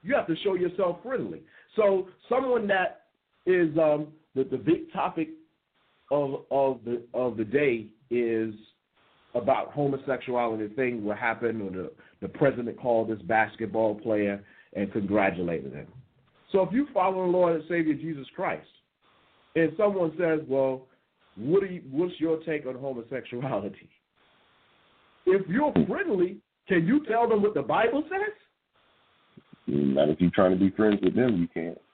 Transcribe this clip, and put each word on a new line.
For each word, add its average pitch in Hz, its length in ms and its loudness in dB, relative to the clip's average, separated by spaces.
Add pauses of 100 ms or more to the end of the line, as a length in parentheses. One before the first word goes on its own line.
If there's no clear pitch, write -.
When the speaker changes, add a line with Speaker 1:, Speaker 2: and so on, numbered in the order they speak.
Speaker 1:
You 202 120 -4
have 202 120 2
to 165 160 0
show 190 120 0
yourself 180 480 0
friendly. 147 400 -6 (340)
So 196 320 4 (200)
someone 247 400 0
that 185 340 0 (440)
is, 180 220 4 (100)
um, 151 300 4 (260)
the, 131 100 2
the 131 120 -6
big 127 360 0
topic 143 360 -2 (800)
of, 139 400 0
of 135 340 2
the, 117 180 -4 (120)
of 123 220 -2
the 113 80 0
day 117 420 2 (240)
is 113 440 0 (800)
about 117 380 0
homosexuality, 123 1000 -2
thing 123 300 -2
what 104 140 -4
happened, 113 440 -2
or 95 80 -6
the, 92 200 -8 (320)
the 98 60 -8
president 117 520 0
called 113 300 0
this 107 120 -4
basketball 110 760 0
player 104 460 0 (320)
and 101 180 -4
congratulated 90 800 0
him. 71 140 -14 (640)
So 190 120 2
if 170 100 -2
you 277 200 0
follow 185 340 0
the 180 40 2
Lord 175 260 4
and 156 120 -4
Savior 165 260 0
Jesus 143 400 -8
Christ, 143 320 -6 (880)
and 156 220 2
someone 190 420 2
says, 160 300 2
"Well, 131 380 0 (500)
what 143 240 2
do 196 140 -4
you, 175 160 -10
what's 175 280 -2
your 160 260 2
take 147 220 -4
on 127 100 -6
homosexuality?" 120 1120 -6 (1400)
If 381 220 4
you're 277 240 0 (160)
friendly, 202 500 -2 (300)
can 170 180 2
you 294 200 2
tell 233 220 0
them 220 140 2
what 208 120 0
the - 80 -2
Bible 233 460 0
says? 415 260 -4 (1300)
Speaker 2:
Not 69 420 2
if 78 120 0
you're 87 140 6
trying 92 180 6
to 95 60 2
be 95 160 4
friends 104 280 4
with 92 120 2
them, 120 220 2
you 85 160 0
can't. 82 280 -8 (140)